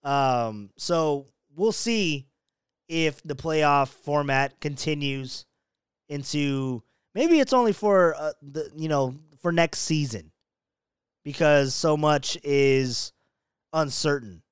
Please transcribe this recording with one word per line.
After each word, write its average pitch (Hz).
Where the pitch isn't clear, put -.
Um, 123
so 151
we'll 202
see 180
if 160
the 147
playoff 147
format 139
continues 139
into, 139
maybe 320
it's 269
only 240
for, 185
uh, 151
the, 143
you 156
know, 139
for 170
next 165
season, 113
because 143
so 156
much 151
is 135
uncertain 139